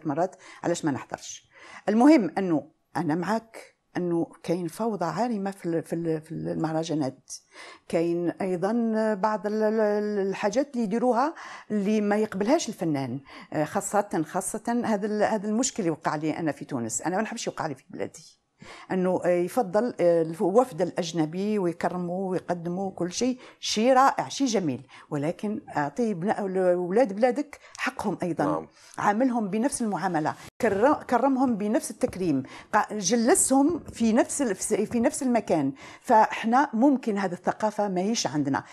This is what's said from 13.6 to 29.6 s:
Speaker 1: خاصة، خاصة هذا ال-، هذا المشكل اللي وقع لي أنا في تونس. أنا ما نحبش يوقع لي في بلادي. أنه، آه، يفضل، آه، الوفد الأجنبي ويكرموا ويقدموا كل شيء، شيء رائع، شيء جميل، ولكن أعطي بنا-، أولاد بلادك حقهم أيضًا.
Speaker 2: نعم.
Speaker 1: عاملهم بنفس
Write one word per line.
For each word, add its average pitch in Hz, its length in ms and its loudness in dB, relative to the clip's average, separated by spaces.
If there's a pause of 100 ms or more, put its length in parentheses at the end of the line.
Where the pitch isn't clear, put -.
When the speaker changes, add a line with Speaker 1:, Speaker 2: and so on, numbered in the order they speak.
Speaker 1:
خاصة، 196 640 -2
خاصة 226 580 -4
هذا 214 200 0
ال-، 208 180 0
هذا 208 240 0
المشكل 226 360 -2
اللي 165 80 2
وقع 156 240 -2
لي 151 220 -2
أنا 156 140 -2
في 147 140 -10
تونس. 117 360 -4
أنا 185 140 -2
ما 214 60 0
نحبش 226 260 -6
يوقع 156 180 -6
لي 147 100 -6
في - 140 -20
بلادي. - 480 -12 (540)
أنه، 185 340 0
آه، - 20 4
يفضل، 185 720 0
آه، 170 220 6
الوفد 180 600 2
الأجنبي 175 800 -2
ويكرموا 180 720 -2
ويقدموا 175 600 -4
كل 180 200 -4
شيء، 247 260 -2 (220)
شيء 240 340 2
رائع، 254 360 4
شيء 277 180 -2
جميل، 170 340 0 (280)
ولكن 175 520 -4 (160)
أعطي 208 360 -2
بنا-، 180 260 -2
أولاد 185 720 2
بلادك 247 460 0 (180)
حقهم 214 460 -4
أيضًا. 160 220 -2
Speaker 2:
نعم. 80 220 -2 (300)
Speaker 1:
عاملهم 220 520 2
بنفس 226 320 -2